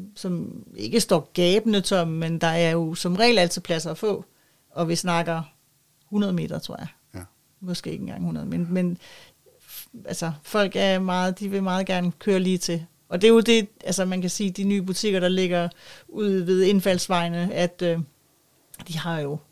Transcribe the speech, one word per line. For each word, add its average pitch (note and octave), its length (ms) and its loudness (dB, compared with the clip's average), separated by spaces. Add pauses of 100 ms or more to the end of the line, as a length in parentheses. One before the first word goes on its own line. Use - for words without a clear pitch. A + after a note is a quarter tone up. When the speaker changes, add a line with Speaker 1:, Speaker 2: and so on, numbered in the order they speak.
(160)
Speaker 1:
som - 480 -6 (120)
ikke A2 240 -2
står E3 340 0
gabende G3+ 480 4
tom, F3+ 260 0
men E3 340 -2
der E3 60 2
er E3 240 2
jo E3 240 0
som F3 200 -2
regel A#3 240 6
altid F3 220 2
pladser D#3+ 300 -2
at D#3+ 60 -8
få. G3 280 -2 (460)
Og E3 180 -2
vi E3+ 60 0
snakker E3+ 460 0 (680)
hundrede G3+ 240 0
meter, E3+ 260 -4
tror - 200 -10
jeg. E3+ 80 -12 (280)
Speaker 2:
Ja. F#2 40 -10 (420)
Speaker 1:
Måske F3+ 300 -8
ikke D#3+ 100 -8
engang - 220 -8
hundrede, D#3+ 220 -4
men, E3+ 240 -2
men F3+ 280 0 (640)
f-, - 260 -20 (180)
altså, E3+ 260 -6 (120)
folk G3+ 320 0
er G3 240 2
meget, F#3 400 0
de G3+ 100 -6
vil G3 140 -2
meget F#3+ 240 -2
gerne F3+ 320 0
køre G3 200 2
lige F#3 180 2
til. E3+ 280 -4 (240)
Og F3+ 120 -4
det G#3 60 8
er A3+ 40 10
jo A3+ 80 10
det, A3+ 280 4 (180)
altså, F#3+ 200 -2
man F#3 160 -2
kan F3+ 80 -2
sige, G3 220 -2
de G3 120 -6
nye G3+ 180 2
butikker, F#3+ 380 -2
der F3+ 100 2
ligger F3+ 400 0 (380)
ude G3 400 0
ved F#3 160 4
indfaldsvejene, F3+ 880 2
at, F3 280 -2
øh, E3+ 180 2 (880)
de D#3+ 100 -8
har E3 220 -4
jo D3 180 -6 (140)